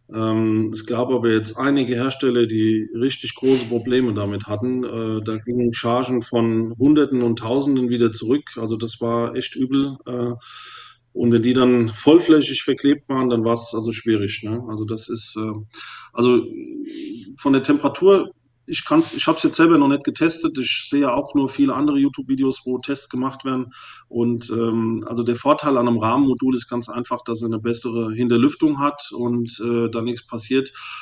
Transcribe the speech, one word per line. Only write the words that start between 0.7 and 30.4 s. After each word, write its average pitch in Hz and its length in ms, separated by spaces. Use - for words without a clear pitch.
es 107 120
gab 120 260
aber 117 200
jetzt 107 260
einige 131 380
Hersteller, 120 520
die 110 480
richtig 123 400
große 131 320
Probleme 120 460
damit 101 340
hatten. 123 380
Äh, 113 380
da 110 140
gingen 120 360
Chargen 123 500
von 113 560
Hunderten 135 440
und 117 160
Tausenden 127 500
wieder 117 240
zurück. 117 440
Also 113 200
das 113 240
war 117 340
echt - 220
übel. 135 400
Äh, 120 260
und 120 200
wenn 117 100
die 123 120
dann 123 340
vollflächig 156 760
verklebt 139 460
waren, 131 220
dann 113 140
war's 117 300
also 113 180
schwierig, 104 520
ne? 110 240
Also 107 160
das 110 240
ist, 117 300
äh, 110 140
also 123 320
von 139 160
der 135 80
Temperatur, 180 680
ich - 160
kann's, 320 300
ich - 140
hab's 156 160
jetzt - 100
selber 165 240
noch 139 100
nicht 143 140
getestet. 156 560
Ich - 320
sehe 143 120
ja 127 120
auch - 220
nur 135 120
viele 135 240
andere 143 260
YouTube-Videos, 135 680
wo 123 140
Tests 135 300
gemacht 127 360
werden. 127 280
Und, 117 420
ähm, 113 560
also 120 160
der 120 140
Vorteil 143 420
an 120 80
einem 117 120
Rahmenmodul 127 580
ist 117 120
ganz 120 200
einfach, 120 340
dass 117 200
er 117 40
eine 113 140
bessere 117 520
Hinterlüftung 123 680
hat 147 360
und, 120 440
äh, 117 280
da 113 140
nichts 117 240
passiert. 131 460